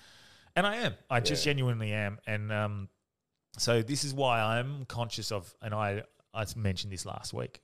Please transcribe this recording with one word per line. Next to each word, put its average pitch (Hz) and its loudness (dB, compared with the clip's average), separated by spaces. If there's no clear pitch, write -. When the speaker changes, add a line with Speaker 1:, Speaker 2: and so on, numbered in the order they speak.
Speaker 1:
And 180 4
I 214 0
am. 185 -2
I 123 4
just 131 2
Speaker 2:
Yeah. 147 6
Speaker 1:
genuinely 120 2
am. 104 -2
And, 107 -2
um, 104 0
so 117 4
this 135 0
is 139 -4
why 127 4
I'm 123 0
conscious 113 -4
of, 95 -4
and 107 -4
I, 104 0
I 110 -2
s-, - -6
mentioned 98 0
this 90 -8
last - -8
week, - -6